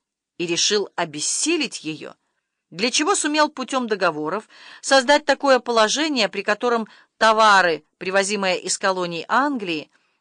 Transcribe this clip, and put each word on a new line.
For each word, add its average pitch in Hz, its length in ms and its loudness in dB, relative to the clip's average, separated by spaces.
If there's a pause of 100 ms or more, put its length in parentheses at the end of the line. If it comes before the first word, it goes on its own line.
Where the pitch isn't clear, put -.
(360)
и 170 100 -6
решил 180 500 0
обессилить 175 880 -4
её, 147 300 -12 (560)
для 196 200 -4
чего 320 240 0
сумел 302 340 2
путём 254 380 -6
договоров 180 640 -2 (340)
создать 277 420 4
такое 269 360 2
положение, 240 680 0
при 196 140 -8
котором 220 460 -2 (280)
товары, 202 680 4 (140)
привозимые 190 600 -2
из 185 180 -6
колоний 180 500 -2
Англии, 214 600 -2 (300)